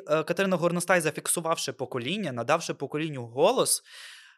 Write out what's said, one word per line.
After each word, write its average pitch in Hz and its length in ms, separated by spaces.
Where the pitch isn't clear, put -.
е, 156 160
Катерина 185 320
Горностай, 175 440
зафіксувавши 160 720
покоління, 135 600
надавши 139 420
поколінню 147 520
голос, 156 560